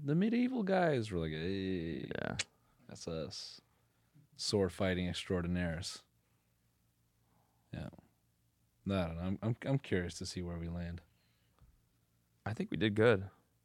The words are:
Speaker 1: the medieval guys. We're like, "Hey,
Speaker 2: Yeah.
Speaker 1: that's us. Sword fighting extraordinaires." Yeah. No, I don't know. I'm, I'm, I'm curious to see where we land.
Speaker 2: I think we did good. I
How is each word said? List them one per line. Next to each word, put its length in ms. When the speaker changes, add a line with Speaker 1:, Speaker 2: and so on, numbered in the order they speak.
Speaker 1:
the 100
medieval 480
guys. 480
We're 100
like, 120
"Hey, 840
Speaker 2:
Yeah. 220
Speaker 1:
that's 200
us. 520
Sword 360
fighting 360
extraordinaires." 920
Yeah. 140
No, 140
I 80
don't 100
know. 60
I'm, 200
I'm, 140
I'm 120
curious 400
to 80
see 160
where 160
we 100
land. 320
Speaker 2:
I 80
think 180
we 60
did 180
good. 280
I 60